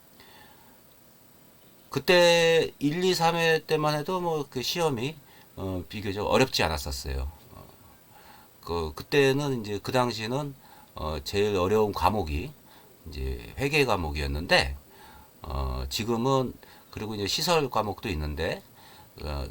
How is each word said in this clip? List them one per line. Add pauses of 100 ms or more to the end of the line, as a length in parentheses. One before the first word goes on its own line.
(1900)
그때
일,
이,
삼
회
때만
해도
뭐
그
시험이, (400)
어,
비교적
어렵지
않았었어요. (220)
어, (920)
그,
그때는
이제
그
당시에는, (400)
어,
제일
어려운
과목이 (580)
이제
회계
과목이었는데, (640)
어,
지금은 (360)
그리고
이제
시설
과목도
있는데, (600)
어,